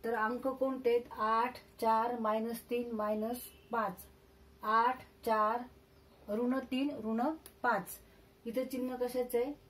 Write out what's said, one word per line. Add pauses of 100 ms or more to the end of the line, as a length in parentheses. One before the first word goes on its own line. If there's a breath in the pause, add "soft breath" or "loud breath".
तर
अंक
कोणते
आहेत?
आठ, (260)
चार,
मायनस
तीन,
मायनस (300)
पाच, (560)
आठ, (260)
चार, (680)
ऋण
तीन, (140)
ऋण (420)
पाच. (460 loud breath)
इथे
चिन्ह
कशाचं
आहे? (160)